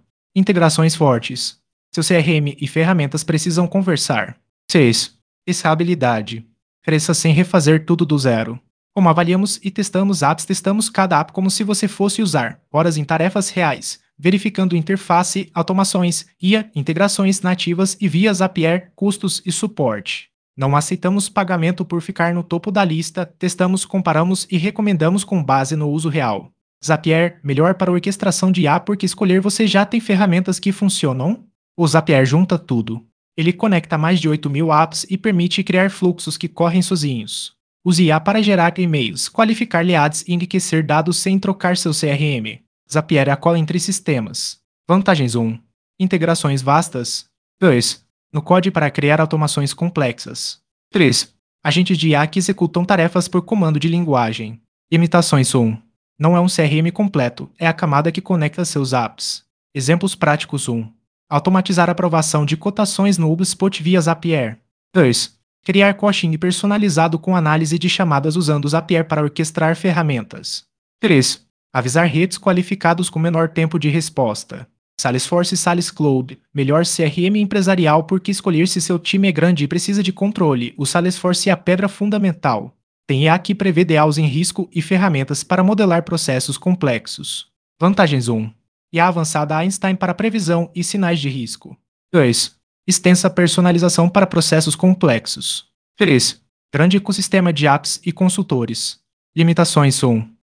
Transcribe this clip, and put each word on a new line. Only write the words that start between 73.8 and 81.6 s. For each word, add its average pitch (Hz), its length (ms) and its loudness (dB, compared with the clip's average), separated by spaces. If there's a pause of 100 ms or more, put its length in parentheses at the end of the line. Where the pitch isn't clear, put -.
resposta. 139 800 -4 (320)
Salesforce 175 560 -2
Sales 175 340 -2
Cloud, 131 480 -2 (140)
melhor 143 320 2
C 170 200 -2
R 165 200 -2
M 208 160 2
empresarial 180 640 2
porque 190 260 -2
escolher 185 380 0
se 185 100 -4
seu 175 200 -2
time 196 280 0
é 185 60 2
grande 156 320 2
e - 20 0
precisa 180 360 -2
de 185 100 -2
controle, 160 640 0
o 143 80 -4
Salesforce 180 640 0
é 190 40 4
a 175 40 2
pedra 185 320 0